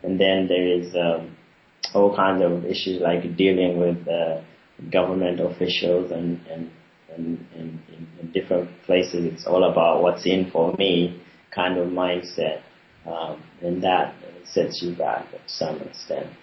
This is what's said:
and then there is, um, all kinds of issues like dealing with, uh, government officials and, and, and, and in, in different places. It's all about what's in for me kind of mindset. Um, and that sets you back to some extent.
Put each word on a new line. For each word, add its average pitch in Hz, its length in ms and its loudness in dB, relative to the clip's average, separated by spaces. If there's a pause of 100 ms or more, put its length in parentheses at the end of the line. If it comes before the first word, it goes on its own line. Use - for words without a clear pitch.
and 92 180 -2
then 95 280 4
there 90 200 2
is, 87 260 0
um, 85 400 0 (600)
all 101 200 6
kinds 95 300 2
of 87 220 0
issues 92 340 -4
like 87 380 0
dealing 92 420 4
with, 87 260 0
uh, 82 360 -2 (500)
government 90 480 0
officials 87 680 0
and, 85 360 -4
and, 82 240 -12 (460)
and, 82 300 -8 (100)
and 80 320 -12
in, 82 180 -16 (140)
in 82 120 -12
different 92 360 0 (140)
places. 87 500 0
It's - 140 -12
all 90 180 6
about 82 380 4
what's 90 240 2
in 92 240 2
for 87 240 2
me 87 480 0 (280)
kind 90 280 -2
of 87 100 0
mindset. 90 720 -2 (460)
Um, 82 360 -8 (200)
and 90 200 -4
that 90 320 2 (300)
sets - 380 -2
you 87 120 -6
back - 360 -4
to - 160 -16
some 78 340 -6
extent. - 460 -10 (160)